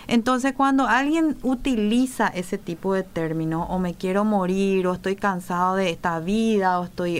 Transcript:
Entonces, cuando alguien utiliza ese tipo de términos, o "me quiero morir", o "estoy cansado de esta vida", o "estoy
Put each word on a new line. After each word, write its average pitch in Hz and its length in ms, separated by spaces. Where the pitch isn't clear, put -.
Entonces, 247 460
cuando 269 340
alguien 285 540
utiliza 247 840
ese 180 320
tipo 185 340
de 190 80
términos, 160 680
o 185 100
"me 180 160
quiero 190 300
morir", 190 600
o 180 80
"estoy 190 220
cansado 185 600
de 190 140
esta 165 300
vida", 196 600
o 180 40
"estoy 175 360